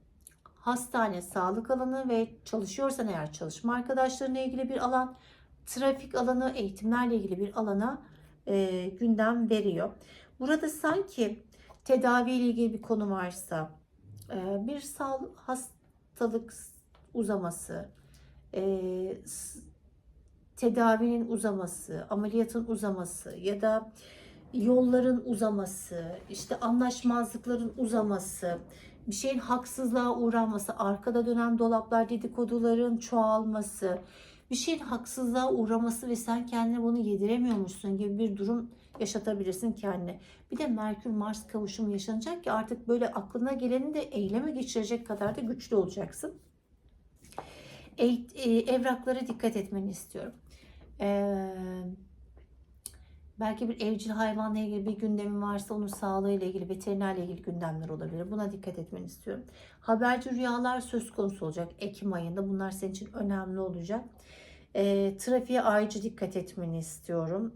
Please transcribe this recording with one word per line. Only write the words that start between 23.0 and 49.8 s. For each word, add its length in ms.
ya 240
da 300
yolların 720
uzaması, 920
işte 300
anlaşmazlıkların 1200
uzaması, 800
bir 80
şeyin 240
haksızlığa 760
uğranması, 640
arkada 480
dönen 340
dolaplar, 500
dedikoduların 880
çoğalması, 1040
bir 40
şeyin 240
haksızlığa 720
uğraması 560
ve 80
sen 300
kendine 380
bunu 140
yediremiyormuşsun 1000
gibi 220
bir 180
durum 340
yaşatabilirsin 720
kendine. 480
Bir 60
de 100
Merkür 420
Mars 380
kavuşumu 440
yaşanacak 520
ki 80
artık 360
böyle 240
aklına 420
geleni 400
de 80
eyleme 500
geçirecek 560
kadar 280
da 60
güçlü 340
olacaksın. 580
E, 100
e, 240
evraklara 680
dikkat 280
etmeni 340